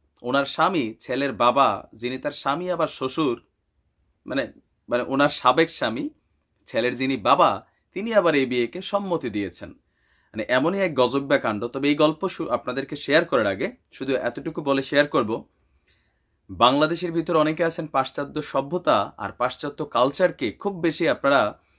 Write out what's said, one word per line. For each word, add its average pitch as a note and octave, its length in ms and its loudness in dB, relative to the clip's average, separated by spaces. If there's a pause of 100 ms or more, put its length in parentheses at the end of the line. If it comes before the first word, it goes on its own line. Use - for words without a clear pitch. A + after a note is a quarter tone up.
(220)
ওনার C3 220 0
স্বামী, D#3+ 560 0
ছেলের C3+ 320 -4
বাবা, A#2+ 640 2
যিনি B2 240 -6
তার C#3+ 140 -6
স্বামী D#3+ 380 -4
আবার E3 180 0
শ্বশুর, C3 540 -2 (840)
মানে, B2+ 260 -6 (360)
মানে A#2+ 140 0
ওনার C3+ 260 2
সাবেক - 420 2
স্বামী, B2 380 -4 (580)
ছেলের A#2+ 300 -2
যিনি C3 200 -2
বাবা, A#2+ 500 2 (280)
তিনি A3 200 -6
আবার E3+ 200 4
এই C#3 120 2
বিয়েকে A#2+ 360 -2
সম্মতি F#3 480 -4
দিয়েছেন। F#2+ 400 -6 (640)
মানে G#2+ 140 -6
এমনই D3 300 2
এক F#3 160 -2
গজব্যা C3+ 440 2
কাণ্ড। A2+ 300 -2
তবে C#3 200 -2
এই D3 60 2
গল্প D#3 340 2
শু-, D#3+ 200 -6
আপনাদেরকে C3+ 480 -4
শেয়ার D#3 280 2
করার A#2+ 220 2
আগে G#2 260 -2 (200)
শুধু C3+ 220 -4
এতটুকু C#3 480 -4
বলে C3+ 200 0
শেয়ার C#3+ 260 2
করব, A2+ 360 -2 (1080)
বাংলাদেশের D3+ 600 2
ভিতর E3 240 -2
অনেকে D#3 280 2
আছেন E3 220 -2
পাশ্চাত্য C#3+ 560 -4
সভ্যতা C#3 720 0
আর G2 160 -8
পাশ্চাত্য C#3+ 520 -6
কালচারকে C#3 680 0
খুব - 200 -6
বেশি E3 360 -2
আপনারা B2 500 2 (200)